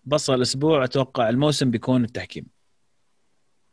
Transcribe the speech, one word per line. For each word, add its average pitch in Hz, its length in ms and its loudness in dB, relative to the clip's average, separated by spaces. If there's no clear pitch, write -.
بصل 139 300 0
الأسبوع، 135 500 2
أتوقع 127 440 -2
الموسم 139 420 2
بيكون 123 340 0
التحكيم. - 420 -10